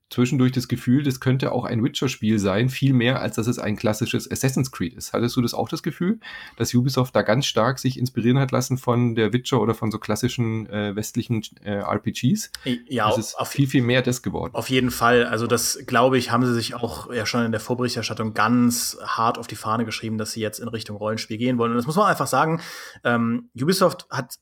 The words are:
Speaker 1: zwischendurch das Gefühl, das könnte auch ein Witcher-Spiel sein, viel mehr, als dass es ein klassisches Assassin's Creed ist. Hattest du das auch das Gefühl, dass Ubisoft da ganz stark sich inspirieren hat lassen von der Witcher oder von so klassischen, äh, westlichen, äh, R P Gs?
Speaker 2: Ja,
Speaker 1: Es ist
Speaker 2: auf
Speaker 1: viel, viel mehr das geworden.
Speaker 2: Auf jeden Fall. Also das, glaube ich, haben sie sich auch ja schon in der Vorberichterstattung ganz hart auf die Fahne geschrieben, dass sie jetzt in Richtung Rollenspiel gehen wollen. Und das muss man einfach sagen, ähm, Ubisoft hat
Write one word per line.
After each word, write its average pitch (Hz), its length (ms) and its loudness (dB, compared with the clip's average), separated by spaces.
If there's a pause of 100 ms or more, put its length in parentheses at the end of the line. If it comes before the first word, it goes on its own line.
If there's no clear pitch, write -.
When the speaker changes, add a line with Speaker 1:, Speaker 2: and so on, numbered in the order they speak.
(100)
Speaker 1:
zwischendurch 127 420 2
das 127 160 -2
Gefühl, 131 340 2
das 135 180 -2
könnte 131 320 0
auch - 120 -2
ein 113 180 -2
Witcher-Spiel 113 560 0
sein, 101 300 2
viel 135 240 2
mehr, 123 280 4
als 107 160 -4
dass 110 100 -2
es 123 120 0
ein 104 180 -2
klassisches 107 540 -2
Assassin's 131 420 -2
Creed - 220 -6
ist. - 200 -10
Hattest 117 220 0
du 127 40 4
das 117 140 0
auch 113 160 -2
das 160 120 -6
Gefühl, 180 380 -2 (380)
dass 117 160 0
Ubisoft 127 420 2
da 104 60 6
ganz 117 240 2
stark 110 320 0
sich 131 200 -2
inspirieren 123 400 2
hat 131 140 0
lassen 123 240 0
von 120 380 0
der 110 180 2
Witcher 123 280 0
oder 110 120 2
von 110 180 -2
so 107 80 -4
klassischen, 117 680 -2
äh, 104 260 -4
westlichen, 110 480 -2 (220)
äh, 101 140 -4
R 104 200 -2
P - 140 -4
Gs? 185 380 0 (360)
Speaker 2:
Ja, 107 240 0
Speaker 1:
Es 123 80 4
ist - 200 -6
Speaker 2:
auf 131 100 -4
Speaker 1:
viel, 139 200 2
viel 135 140 2
mehr 123 200 4
das 123 200 -2
geworden. 82 320 -6
Speaker 2:
Auf 117 140 -6
jeden 127 220 2
Fall. 120 360 4
Also 117 200 -2
das, - 400 0
glaube 127 320 4
ich, 120 120 -2
haben 120 140 2
sie 123 80 2
sich 117 220 -2
auch 120 380 -8
ja 113 120 -4
schon 120 200 0
in 113 80 0
der 107 80 -2
Vorberichterstattung 117 760 -4
ganz 120 680 2
hart 113 340 0
auf 117 80 -12
die 110 100 -12
Fahne 113 280 -2
geschrieben, 110 340 -6
dass 107 140 -6
sie 117 80 -8
jetzt 107 180 -4
in 120 100 -8
Richtung 110 280 -8
Rollenspiel 107 420 -4
gehen 123 200 2
wollen. 117 140 2
Und 120 40 0
das 120 100 0
muss 151 100 -2
man 208 100 4
einfach 151 200 0
sagen, 160 340 2 (440)
ähm, 117 500 0
Ubisoft 160 560 0
hat - 320 -6